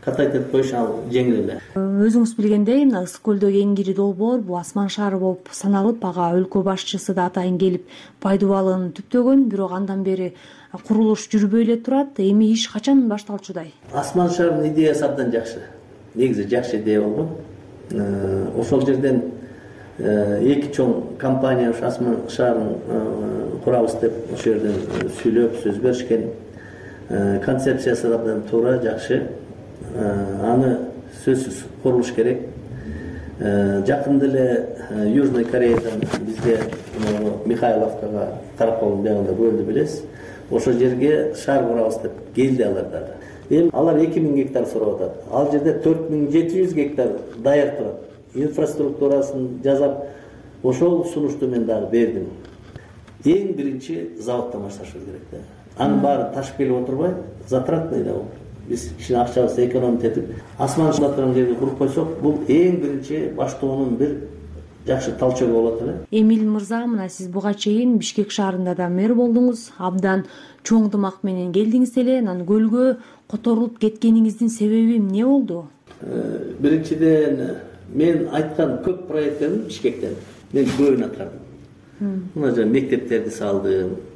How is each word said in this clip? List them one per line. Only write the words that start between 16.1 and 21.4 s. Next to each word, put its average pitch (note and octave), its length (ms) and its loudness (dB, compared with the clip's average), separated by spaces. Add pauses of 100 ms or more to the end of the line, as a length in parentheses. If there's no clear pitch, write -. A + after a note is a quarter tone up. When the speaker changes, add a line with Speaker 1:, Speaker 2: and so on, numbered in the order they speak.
Speaker 1:
Негизи A2 320 0
жакшы A#2 320 0
идея G#2+ 200 2
болгон. C3 280 -2 (640)
Э, G2+ 580 -2 (100)
ошол B2+ 260 2
жерден, C3 380 2 (760)
э, G#2 440 2
эки - 320 2
чоң - 420 0
компания B2+ 540 2